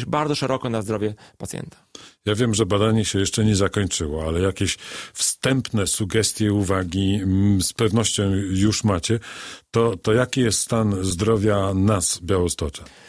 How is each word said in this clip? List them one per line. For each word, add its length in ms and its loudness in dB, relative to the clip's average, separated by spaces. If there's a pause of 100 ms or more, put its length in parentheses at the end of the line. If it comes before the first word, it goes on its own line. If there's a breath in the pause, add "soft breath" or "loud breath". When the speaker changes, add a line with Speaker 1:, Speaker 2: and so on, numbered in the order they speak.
Speaker 1:
bardzo 280 0
szeroko 340 -2
na 120 -2
zdrowie 340 -2 (220 loud breath)
pacjenta. 400 -10 (480 loud breath)
Speaker 2:
Ja 100 2
wiem, 180 2
że 120 2
badanie 400 2
się 140 0
jeszcze 260 0
nie 100 4
zakończyło, 720 -2
ale 140 0
jakieś 360 0 (360 loud breath)
wstępne 760 0
sugestie, 640 0
uwagi, 720 0
mm, 380 4
z 120 -2
pewnością 500 0 (260)
już 340 2
macie. 360 0 (520 loud breath)
To, 260 2
to 160 0
jaki 280 2
jest 180 2
stan 440 0
zdrowia 720 0
nas, 500 0
białostoczan? 600 -2 (240 loud breath)